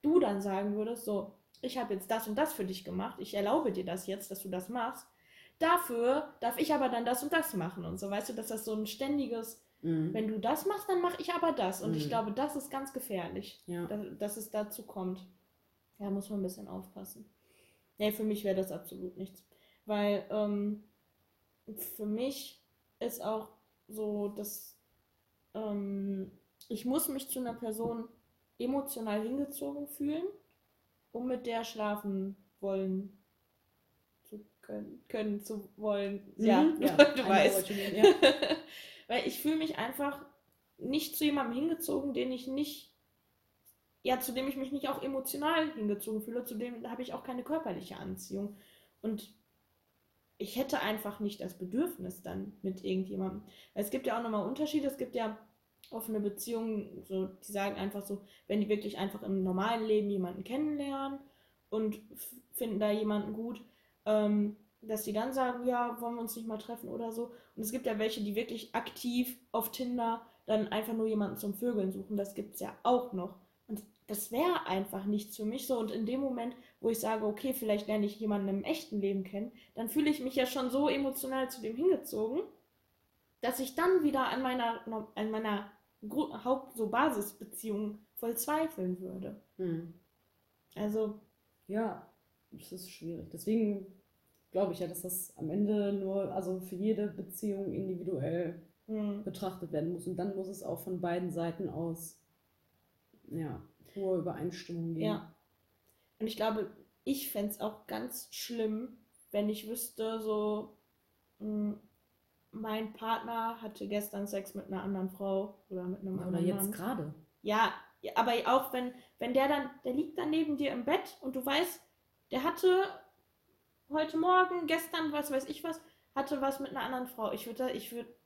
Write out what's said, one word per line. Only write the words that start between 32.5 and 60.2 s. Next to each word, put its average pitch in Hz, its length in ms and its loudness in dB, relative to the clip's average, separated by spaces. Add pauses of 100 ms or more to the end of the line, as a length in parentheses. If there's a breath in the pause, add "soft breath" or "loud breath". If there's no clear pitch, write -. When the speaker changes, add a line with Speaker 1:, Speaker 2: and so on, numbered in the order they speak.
Speaker 1:
wollen 190 560 0 (1040)
zu 208 220 -14 (160)
können, 208 480 -10
können 214 340 -2
zu 208 320 -6
wollen. 202 600 -2
Speaker 2:
Mhm, 220 80 4
Speaker 1:
Ja, 302 340 10
Speaker 2:
ja, 285 180 4
Speaker 1:
<laughs> 294 180 12
du 262 60 2
Speaker 2:
I - 20 2
know 196 60 2
Speaker 1:
weißt. 185 280 8
Speaker 2:
what - 120 2
you 208 60 0
mean, 196 200 0
ja. 220 100 10
Speaker 1:
<laughs> - 1040 6
Weil - 180 2
ich - 120 -2
fühl 311 180 2
mich 311 200 0
einfach 277 460 -2 (540)
nicht 285 400 0
zu 311 80 2
jemandem 269 300 2
hingezogen, 285 580 0
den 254 180 0
ich 254 160 -6
nicht, 285 460 -4 (1120)
ja, 254 160 4
zu 254 120 -4
dem 262 160 0
ich 269 80 -4
mich 269 160 -4
nicht 285 160 -2
auch 269 140 -2
emotional 294 720 0
hingezogen 214 480 0
fühle, 240 240 -4
zu 240 100 -8
dem 233 340 -6
habe 240 120 -6
ich 247 120 -6
auch 262 100 -8
keine 247 200 -6
körperliche 214 540 -4
Anziehung. 190 580 -6 (460 loud breath)
Und 214 320 -4 (1040)
ich 202 180 -6
hätte 269 260 2
einfach 214 380 -2
nicht 208 220 -2
das 185 160 -6
Bedürfnis 185 640 -2
dann 196 400 -8
mit 190 220 -4
irgendjemandem. 190 580 -2 (320 loud breath)
Weil 202 100 0
es 208 80 -2
gibt 262 160 -2
ja 226 100 2
auch 233 60 -2
nochmal 214 240 0
Unterschiede. 285 400 0
Es 269 100 -4
gibt 247 180 -4
ja 220 220 -2 (540)
offene 220 280 -2
Beziehungen, 220 840 -2
so, 190 240 -2
die - 240 -14
sagen 196 240 0
einfach 202 300 -4
so, 202 160 -6 (260 loud breath)
wenn 208 140 2
die 202 80 0
wirklich 208 300 0
einfach 196 240 -4
im 190 200 0
normalen 208 420 2
Leben 208 240 4
jemanden 190 340 -2